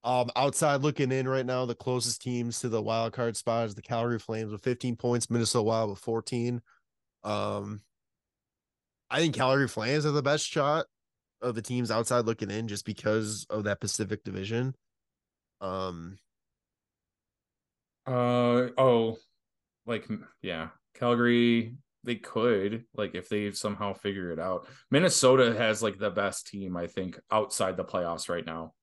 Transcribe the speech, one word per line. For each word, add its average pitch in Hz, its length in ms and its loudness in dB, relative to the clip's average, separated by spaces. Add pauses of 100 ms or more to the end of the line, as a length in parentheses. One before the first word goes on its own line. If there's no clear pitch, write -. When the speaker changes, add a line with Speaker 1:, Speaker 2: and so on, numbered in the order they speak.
Speaker 1:
Um, 123 320 2
outside 139 440 2
looking 139 320 2
in 131 160 0
right 131 160 0
now, 127 220 0
the 117 80 -4
closest 120 480 -2
teams 120 380 -4
to 120 100 -4
the 110 120 0
wild 113 300 0
card 117 240 -2
spot 117 300 0
is 101 80 -8
the 107 80 -14
Calgary 117 360 -2
Flames 110 320 -6
with 104 120 -10
fifteen 123 340 -2
points, 120 320 0
Minnesota 117 360 2
Wild 113 260 0
with 101 80 -10
fourteen. 120 640 -4 (600)
Um, 104 580 -4 (1300)
I 135 100 0
think 165 140 4
Calgary 131 340 4
Flames 139 380 0
are 147 60 2
the 143 100 2
best 143 240 2
shot 151 400 0 (560)
of 120 120 -2
the 110 80 -4
teams 123 280 -2
outside 117 340 2
looking 107 260 -2
in 113 180 -4
just 101 180 -8
because 107 640 -2
of 104 140 -4
that 104 180 -2
Pacific 104 420 -4
Division. 110 500 -4 (880)
Um, 92 560 -6 (1900)
Speaker 2:
Uh, 123 640 2 (100)
oh, 117 380 6 (680)
like, 113 240 -4
m-, 107 180 -6 (140)
yeah, 82 280 -6 (260)
Calgary, 120 800 4 (300)
they 120 120 -4
could, 110 680 0 (100)
like, 98 220 -4
if 90 120 -10
they 104 220 -2
somehow 101 440 -4
figure 98 360 -6
it 80 80 -4
out. 90 300 -4 (240)
Minnesota 131 640 6
has, 110 260 0
like, 101 160 -2
the 104 120 0
best 98 360 -2
team, 95 300 -8
I 85 100 -4
think, 90 320 -8 (140)
outside 98 440 0
the 87 80 -4
playoffs 85 440 -4
right 87 180 -4
now. 80 360 -10